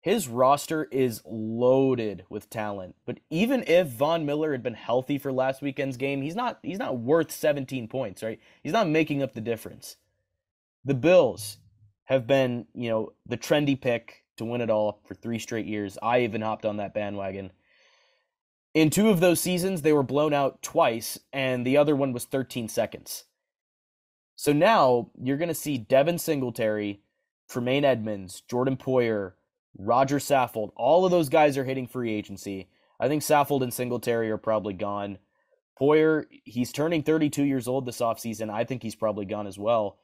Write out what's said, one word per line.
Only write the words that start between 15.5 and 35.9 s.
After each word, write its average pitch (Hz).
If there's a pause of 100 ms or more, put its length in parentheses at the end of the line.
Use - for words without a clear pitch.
years. 104
I 123
even 110
hopped 110
on 104
that 98
bandwagon. 98 (1200)
In 156
two 208
of 185
those 175
seasons, 180
they 151
were 147
blown 143
out 139
twice, 120 (160)
and 131
the 131
other 147
one 139
was 120
thirteen 127
seconds. - (1080)
So -
now 147 (100)
you're 131
gonna 165
see 143
Devin 143
Singletary, 110 (460)
Tremaine 131
Edmunds, 107
Jordan 127
Poyer, 113 (440)
Roger 131
Saffold, 123
all 160
of 180
those 165
guys 151
are 139
hitting 131
free 120
agency. 98 (320)
I 117
think 147
Saffold 143
and 123
Singletary 120
are 110
probably 104
gone. 101 (640)
Poyer, 156 (200)